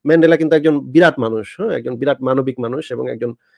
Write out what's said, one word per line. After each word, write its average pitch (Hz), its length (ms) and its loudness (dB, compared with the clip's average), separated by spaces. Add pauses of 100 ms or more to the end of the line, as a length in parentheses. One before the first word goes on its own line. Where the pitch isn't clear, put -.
ম্যান্ডেলা 165 300 6
কিন্তু 160 200 2
একজন 151 240 2
বিরাট 147 380 2
মানুষ, 113 420 -6
হ্যাঁ, 190 180 -4
একজন 123 180 -8
বিরাট 135 260 -2
মানবিক 131 380 -2
মানুষ 127 320 -8
এবং 123 180 -8
একজন 117 240 -8 (240)